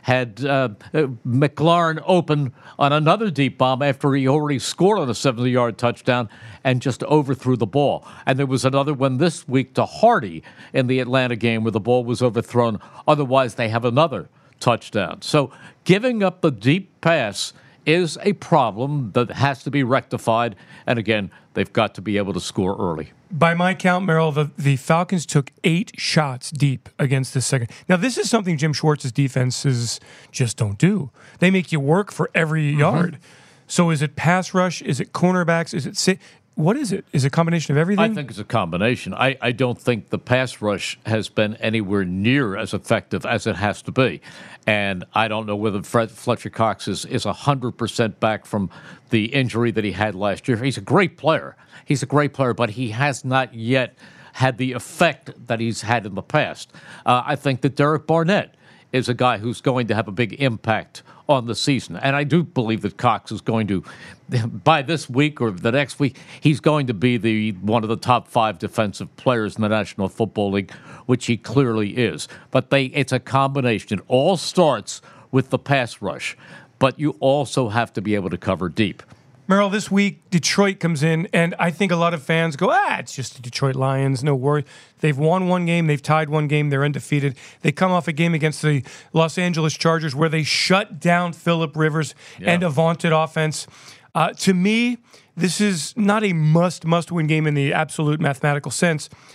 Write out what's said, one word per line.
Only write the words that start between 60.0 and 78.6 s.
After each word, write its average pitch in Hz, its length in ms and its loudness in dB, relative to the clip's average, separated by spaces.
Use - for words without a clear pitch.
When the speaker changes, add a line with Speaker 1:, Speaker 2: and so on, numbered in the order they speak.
Speaker 1:
a 104 40 -10
big 107 220 -4
impact 113 680 -4
on 131 180 2
the 113 80 -4
season. 127 420 -2
And 135 200 -2
I 147 80 -2
do 160 180 2
believe 113 400 -2
that - 140 -6
Cox 110 340 0
is 107 100 -10
going 113 280 -2
to, 92 160 -2
by 151 180 4
this 147 260 -6
week 147 320 0
or 113 120 0
the 90 180 -2
next 135 300 -2
week, 143 160 0
he's 147 180 2
going 151 300 2
to 120 60 -2
be 123 220 2
the, 107 440 0
one 107 240 0
of 107 40 -6
the 110 80 -2
top 120 300 0
five 110 320 0
defensive 104 580 -6
players 110 380 0
in 110 80 -4
the 107 60 0
National 104 400 -2
Football 101 420 -2
League, 98 220 -2
which 123 200 0
he 120 100 0
clearly 110 600 0
is. 98 300 -2
But - 200 0
they, 135 160 2
it's 131 260 -2
a 127 80 0
combination. 127 800 0
It - 80 -18
all 147 280 2
starts 143 640 0
with 131 200 0
the 127 80 -2
pass 131 440 -2
rush, 76 340 -8
but 131 180 2
you 156 220 -2
also 135 480 0
have 113 240 -2
to - 100 -4
be 104 140 0
able 92 140 -2
to 87 80 -6
cover 92 300 -2